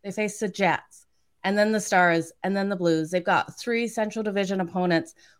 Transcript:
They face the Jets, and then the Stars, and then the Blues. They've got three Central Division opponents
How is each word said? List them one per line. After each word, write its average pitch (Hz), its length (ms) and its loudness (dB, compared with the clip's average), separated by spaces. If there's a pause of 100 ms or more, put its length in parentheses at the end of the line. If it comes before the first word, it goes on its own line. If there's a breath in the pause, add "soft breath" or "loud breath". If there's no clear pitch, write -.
They 202 80 -10
face 208 280 -4
the 220 80 -2
Jets, - 580 -2 (380)
and 196 140 0
then 208 140 4
the 214 100 2
Stars, 170 500 2 (120)
and 190 120 -2
then 196 140 0
the 202 60 -2
Blues. 165 360 0
They've 180 120 0
got 170 360 0
three 233 280 -2
Central 220 360 -4
Division 196 380 -2
opponents 175 520 0 (260 soft breath)